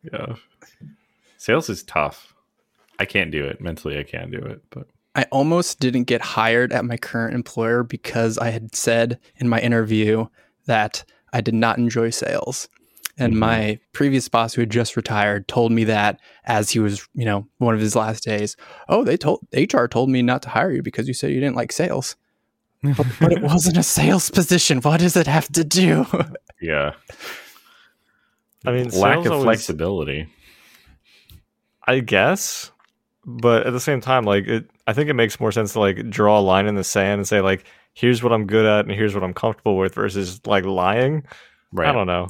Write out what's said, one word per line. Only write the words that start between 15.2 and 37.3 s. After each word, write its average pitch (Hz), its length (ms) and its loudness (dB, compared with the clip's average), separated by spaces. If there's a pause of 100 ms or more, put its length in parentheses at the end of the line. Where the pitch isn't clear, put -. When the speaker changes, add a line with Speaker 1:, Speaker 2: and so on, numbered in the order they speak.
Speaker 2:
told 117 240 2
me 113 100 2
that 107 380 2 (240)
as 107 240 0
he 117 100 -2
was, 101 340 -2
you 123 120 -4
know, 101 200 -2 (120)
one 120 180 2
of 107 60 0
his 107 120 -2
last 110 300 -2
days. 104 320 -4 (320)
"Oh, 214 160 2
they 151 140 0
told, - 340 -2
H - 240 0
R 120 140 2
told 131 200 0
me 127 120 2
not 123 220 0
to - 60 -16
hire 160 220 0
you 123 100 -2
because - 280 -6
you 127 40 -4
said 147 200 -4
you 131 80 0
didn't 135 160 -2
like 117 160 -4
sales." - 420 -4 (680)
But, 139 240 0 (140)
but 165 140 6
it 175 100 0
Speaker 1:
<laughs> 143 80 2
Speaker 2:
wasn't 170 240 2
a 170 80 4
sales 170 480 2
position. 170 480 2
What 151 220 2
does 175 160 2
it 160 100 4
have 147 240 0
to 165 140 0
do? 165 460 2
<laughs> - 500 -6
Speaker 1:
Yeah. 73 320 -2 (1700)
Speaker 3:
I 127 60 -2
mean, 123 180 0
Speaker 1:
Lack 101 260 4
Speaker 3:
sales 170 120 0
Speaker 1:
of - 60 2
Speaker 3:
always 143 120 0
Speaker 1:
flexibility. 80 840 -2 (1600)
Speaker 3:
I 131 120 2
guess. 123 720 0 (540)
But 120 420 2
at 127 60 -2
the 123 60 -2
same 131 220 -2
time, 131 220 0
like, 101 240 2
it, 113 220 -2 (180)
I 110 60 -2
think 147 160 0
it 147 40 2
makes 117 260 0
more 110 120 0
sense 107 220 -2
to, 113 60 -2
like, 101 300 0
draw 104 300 4
a - 20 4
line 98 240 4
in 104 100 -2
the 95 80 -2
sand 101 360 0
and 98 80 -4
say, 107 140 2